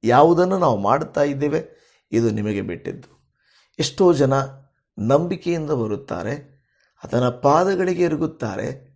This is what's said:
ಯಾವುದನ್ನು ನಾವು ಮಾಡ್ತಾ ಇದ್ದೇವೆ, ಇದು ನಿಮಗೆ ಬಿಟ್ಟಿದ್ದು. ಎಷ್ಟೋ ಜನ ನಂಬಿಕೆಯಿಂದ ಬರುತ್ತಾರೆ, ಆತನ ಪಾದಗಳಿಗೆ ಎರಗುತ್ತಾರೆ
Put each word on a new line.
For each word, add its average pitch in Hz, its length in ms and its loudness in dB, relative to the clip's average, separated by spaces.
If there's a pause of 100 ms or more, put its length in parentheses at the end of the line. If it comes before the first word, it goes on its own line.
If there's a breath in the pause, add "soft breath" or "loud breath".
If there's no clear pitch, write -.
ಯಾವುದನ್ನು 170 560 4
ನಾವು 135 180 2
ಮಾಡ್ತಾ 139 460 0
ಇದ್ದೇವೆ, 143 400 -2 (480 soft breath)
ಇದು 117 180 2
ನಿಮಗೆ 104 320 -4
ಬಿಟ್ಟಿದ್ದು. - 720 -12 (460)
ಎಷ್ಟೋ 175 340 2
ಜನ 135 200 2 (680)
ನಂಬಿಕೆಯಿಂದ 160 720 -2
ಬರುತ್ತಾರೆ, 110 960 -6 (380)
ಆತನ 123 260 0
ಪಾದಗಳಿಗೆ 180 760 0
ಎರಗುತ್ತಾರೆ 156 920 -6